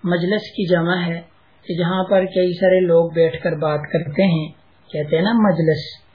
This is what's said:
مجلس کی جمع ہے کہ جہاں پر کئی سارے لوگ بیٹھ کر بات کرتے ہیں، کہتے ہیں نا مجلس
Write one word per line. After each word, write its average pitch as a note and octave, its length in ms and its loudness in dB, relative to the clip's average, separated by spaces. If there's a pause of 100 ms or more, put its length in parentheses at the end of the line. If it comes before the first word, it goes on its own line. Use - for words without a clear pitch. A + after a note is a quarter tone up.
مجلس F3+ 380 -2
کی - 260 -6
جمع F3 380 0
ہے E3+ 140 -6 (460)
کہ F3 80 -6
جہاں F3+ 300 -2
پر F#3+ 200 2
کئی F3+ 280 0
سارے F#3 280 4
لوگ E3+ 300 4
بیٹھ E3 320 0
کر E3+ 100 -2
بات D3+ 280 -2 (120)
کرتے D#3+ 300 -2
ہیں، D#3+ 260 0 (440)
کہتے D3+ 240 -2
ہیں F3 80 2
نا A3 100 0
مجلس E3 480 2 (320)